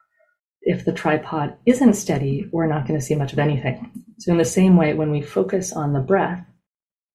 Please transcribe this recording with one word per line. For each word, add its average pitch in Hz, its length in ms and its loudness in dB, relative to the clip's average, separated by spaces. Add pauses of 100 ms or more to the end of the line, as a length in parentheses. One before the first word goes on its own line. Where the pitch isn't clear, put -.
(640)
If 180 220 -2
the 160 80 0
tripod 151 640 -4 (100)
isn't 247 280 6
steady, 139 580 -4
we're 165 160 0
not 147 180 -2
gonna 156 140 -2
see 151 160 -2
much 139 160 -2
of 135 80 -2
anything. 143 640 -4 (140)
So - 140 -4
in 170 60 4
the 160 60 2
same 185 320 6
way, 151 180 4
when 156 160 -2
we 147 100 -2
focus 185 520 -2
on 147 200 -4
the 139 80 0
breath 180 460 -2 (680)